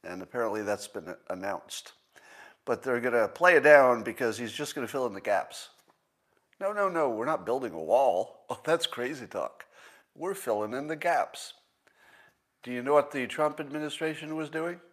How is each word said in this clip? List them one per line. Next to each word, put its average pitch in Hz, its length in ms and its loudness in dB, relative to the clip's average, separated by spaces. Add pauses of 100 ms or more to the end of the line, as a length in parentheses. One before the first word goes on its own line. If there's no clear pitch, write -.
And 90 200 -12
apparently 107 400 -4
that's 101 260 -4
been 87 260 -12 (140)
announced. 95 640 -8 (720)
But 120 180 -4
they're 123 180 -2
gonna 117 280 2
play 175 280 4
it 139 40 8
down 131 420 8
because 113 360 -4
he's 117 160 -8
just 147 200 -6
gonna 123 140 -6
fill 131 180 -4
in 107 60 -4
the 98 80 -12
gaps. - 480 -2 (880)
"No, 196 140 -4
no, 202 160 0
no, 160 220 2
we're 113 160 -2
not 151 180 -2
building 120 300 -2
a 80 80 -8
wall." 95 640 2
<laughs> - 80 -20
Oh, - 120 -8
that's 165 220 2
crazy 123 400 -6
talk. - 380 -8 (500)
We're 180 200 -8
filling 107 400 -4
in 139 120 -6
the 160 100 -6
gaps. - 580 -2 (1080)
Do 123 80 -12
you 123 120 -6
know 135 100 0
what 143 200 4
the 131 140 -4
Trump 151 340 -2
administration 151 760 -8
was 151 140 -8
doing? 165 320 -8 (100)